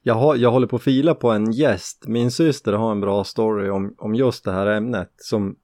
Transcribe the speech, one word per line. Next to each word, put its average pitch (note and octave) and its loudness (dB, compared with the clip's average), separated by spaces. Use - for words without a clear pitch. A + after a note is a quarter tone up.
Jag A#2 0
har, C3+ 6
jag A#2+ 4
håller B2 2
på B2 -4
att A#2 -4
fila C#3+ 2
på A#2+ 0
en A2 0
gäst. A2+ -2
Min A#2+ 0
syster C#3 0
har A2 -2
en G#2 -2
bra G2+ 0
story G#2+ -2
om, G2 -6
om G#2+ -6
just B2 -2
det G2 -4
här F#2+ -2
ämnet G#2+ -4
som G2+ -6